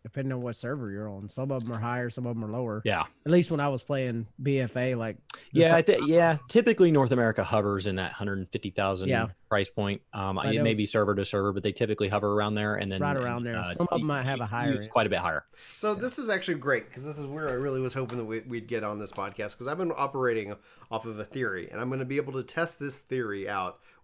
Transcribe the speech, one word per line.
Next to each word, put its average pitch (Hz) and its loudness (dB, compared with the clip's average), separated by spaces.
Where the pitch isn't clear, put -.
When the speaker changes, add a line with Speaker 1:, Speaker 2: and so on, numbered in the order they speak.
Speaker 1:
depending 135 -6
on 127 -4
what 120 -6
server 123 -6
you're 104 -6
on. 101 -10
Some 135 -4
of 131 -2
'em 117 -6
are 113 -4
higher, 120 -2
some 123 -6
of 120 -4
'em 113 -4
are 107 -6
lower. 110 -4
Speaker 2:
Yeah. 92 0
Speaker 1:
At 147 0
least 175 6
when 160 -2
I 143 0
was 131 -4
playing 123 -2
B 139 2
F 127 -2
A, 127 0
like, 113 -4
the 156 8
Speaker 2:
Yeah, 165 8
I 165 8
Speaker 1:
ser- 165 6
Speaker 2:
thi-, 151 0
yeah. 165 6
Typically, 208 8
North 135 6
America 113 4
hovers 101 2
in 95 0
that 92 -2
hundred 98 -4
fifty - -4
thousand 95 0
Speaker 1:
Yeah. 117 2
Speaker 2:
price 101 0
point. 101 -2
Um, 98 -2
Speaker 1:
Like, - 0
Speaker 2:
it 110 2
Speaker 1:
that 117 2
Speaker 2:
may 113 4
Speaker 1:
was 110 0
Speaker 2:
be 107 2
server 104 2
to 98 0
server, 101 0
but 95 -4
they 104 0
typically 104 0
hover 104 0
around 104 0
there. 104 0
And 101 -4
then, 95 -4
Speaker 1:
Right 143 0
Speaker 2:
and, 127 -2
Speaker 1:
around 120 -4
there. 117 -4
Speaker 2:
uh, 90 -4
Speaker 1:
Some 170 -2
of - -2
'em - 0
Speaker 2:
e-, - -4
Speaker 1:
might 143 -2
have 131 -2
a 117 -4
Speaker 2:
e-, 113 -6
Speaker 1:
higher 120 -2
Speaker 2:
it's 107 -6
Speaker 1:
end. 110 -14
Speaker 2:
quite 113 2
a - 0
bit 92 0
higher. 82 -2
Speaker 3:
So 214 0
Speaker 1:
Yeah. 196 -8
Speaker 3:
this 247 -6
is 240 -4
actually 180 -2
great, 131 0
'cause 127 -16
this 147 -10
is 147 -8
where 147 -6
I 131 -2
really 131 -2
was 127 -4
hoping 123 -4
that 113 -4
we, 110 -4
we'd 117 -8
get 113 -2
on 104 -4
this 104 -10
podcast, 101 -8
'cause 120 -10
I've 151 -6
been 170 -2
operating 123 0
off 113 -4
of 107 -8
a 107 -6
theory, 104 -4
and 107 -6
I'm 127 -4
gonna 131 -4
be 135 -4
able 139 -2
to 131 -4
test 170 -6
this 143 -8
theory 104 -4
out 92 -4